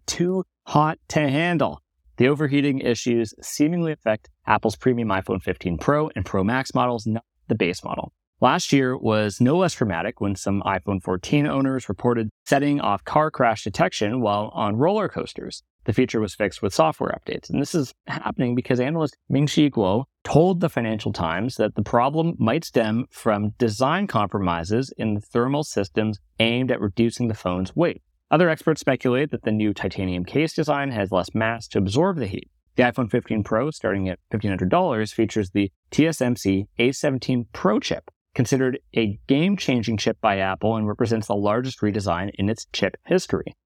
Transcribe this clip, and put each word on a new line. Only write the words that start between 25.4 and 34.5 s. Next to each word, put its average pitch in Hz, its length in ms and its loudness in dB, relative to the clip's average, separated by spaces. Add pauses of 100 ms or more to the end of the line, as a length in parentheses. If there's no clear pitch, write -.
systems 107 560 -2 (200)
aimed 123 320 2
at 120 100 -2
reducing 117 460 0
the 110 80 -2
phone's 92 400 -4
weight. 156 260 0 (300)
Other 170 180 4
experts 156 320 0
speculate 131 480 0
that - 140 -6
the 113 80 0
new 107 240 2
titanium 90 500 -4
case 156 280 0
design 143 360 0
has 104 220 -2
less 92 240 0
mass 113 320 -2
to - 100 -4
absorb 135 400 2
the 123 80 -4
heat. 98 240 -8 (260)
The 127 80 4
iPhone 120 280 0
fifteen 113 320 0
Pro, 117 260 0
starting 98 400 -2
at 87 80 -4 (140)
fifteen 107 180 -2
hundred 92 200 0